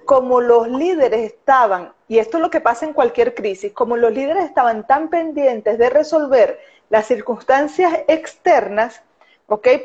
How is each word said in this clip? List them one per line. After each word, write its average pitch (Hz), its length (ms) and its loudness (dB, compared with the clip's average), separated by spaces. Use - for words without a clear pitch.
como 254 360 2
los 233 260 2
líderes 269 540 -2
estaban, 214 680 0
y 226 120 2
esto 220 180 -2
es 320 60 -2
lo 339 80 -2
que 330 100 -2
pasa 233 240 -2
en 311 80 -8
cualquier 240 400 0
crisis, 202 400 -8
como 233 240 -4
los 233 140 2
líderes 285 320 -2
estaban 233 420 -2
tan 302 240 0
pendientes 277 680 -2
de 240 100 4
resolver 277 720 2
las 214 180 0
circunstancias 269 840 0
externas, 240 960 0
¿ok? 208 200 -2